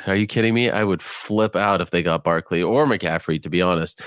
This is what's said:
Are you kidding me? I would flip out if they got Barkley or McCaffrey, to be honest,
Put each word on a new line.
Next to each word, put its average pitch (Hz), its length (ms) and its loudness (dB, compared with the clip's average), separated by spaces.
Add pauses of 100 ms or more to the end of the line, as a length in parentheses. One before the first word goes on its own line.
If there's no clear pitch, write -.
Are 95 100 0
you 104 120 2
kidding 113 260 0
me? 120 160 2
I 107 140 0
would 95 180 0
flip - 540 -2
out 98 260 2
if 87 80 -6
they 87 140 0
got 82 200 0
Barkley 85 380 0
or 113 240 2
McCaffrey, 82 560 -2
to - 80 -12
be 87 140 2
honest, 85 440 -2